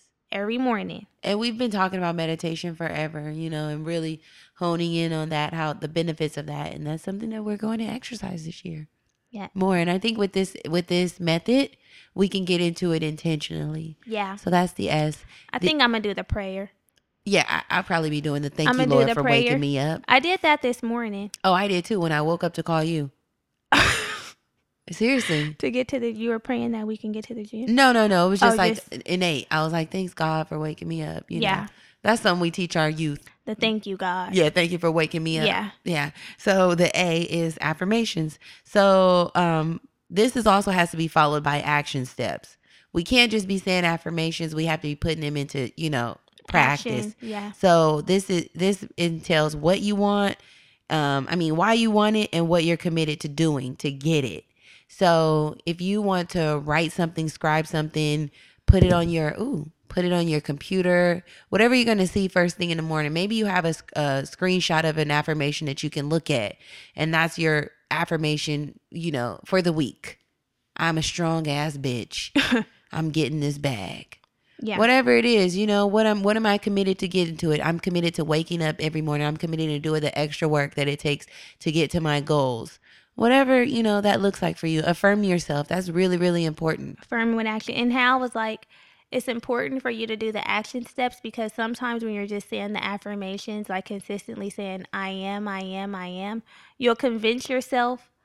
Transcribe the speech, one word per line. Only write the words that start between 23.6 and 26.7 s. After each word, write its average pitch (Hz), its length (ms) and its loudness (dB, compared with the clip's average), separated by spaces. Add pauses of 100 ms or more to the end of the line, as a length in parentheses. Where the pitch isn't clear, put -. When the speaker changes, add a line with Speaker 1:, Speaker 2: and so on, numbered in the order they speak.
Speaker 1:
<laughs> - 80 6 (1120)
Speaker 2:
Seriously. 170 680 0
Speaker 1:
To 226 100 -2
get 247 200 -2
to 277 100 -2
the, 233 120 -2
you 226 180 -4
were 226 100 -2
praying 240 320 -4